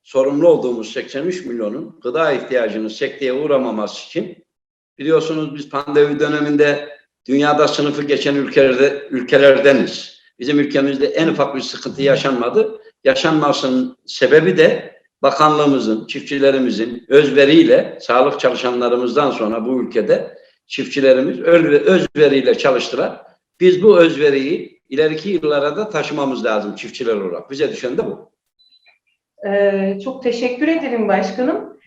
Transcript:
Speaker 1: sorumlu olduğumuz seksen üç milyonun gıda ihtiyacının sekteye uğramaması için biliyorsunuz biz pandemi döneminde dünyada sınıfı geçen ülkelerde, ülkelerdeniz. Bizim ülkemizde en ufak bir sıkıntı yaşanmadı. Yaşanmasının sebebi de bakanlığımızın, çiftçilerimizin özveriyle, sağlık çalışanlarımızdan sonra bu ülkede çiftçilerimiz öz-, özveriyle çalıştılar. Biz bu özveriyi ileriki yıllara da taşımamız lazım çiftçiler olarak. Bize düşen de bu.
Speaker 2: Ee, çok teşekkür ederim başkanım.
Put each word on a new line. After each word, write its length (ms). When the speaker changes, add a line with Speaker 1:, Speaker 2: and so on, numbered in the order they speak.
Speaker 1:
sorumlu 460
olduğumuz 440
seksen 320
üç 220
milyonun 560
gıda 300
ihtiyacının 560
sekteye 440
uğramaması 760
için 380
biliyorsunuz 560
biz 140
pandemi 520
döneminde 760
dünyada 420
sınıfı 340
geçen 320
ülkelerde, 760
ülkelerdeniz. 1080
Bizim 200
ülkemizde 480
en 220
ufak 260
bir 60
sıkıntı 420
yaşanmadı. 800
Yaşanmasının 920
sebebi 500
de 420
bakanlığımızın, 840
çiftçilerimizin 1040
özveriyle, 920
sağlık 400
çalışanlarımızdan 920
sonra 360
bu 160
ülkede 560
çiftçilerimiz 720
öz-, 460
özveriyle 720
çalıştılar. 640
Biz 220
bu 160
özveriyi 880
ileriki 420
yıllara 460
da 120
taşımamız 560
lazım 300
çiftçiler 400
olarak. 360
Bize 220
düşen 260
de 80
bu. 240
Speaker 2:
Ee, 580
çok 180
teşekkür 460
ederim 400
başkanım. 800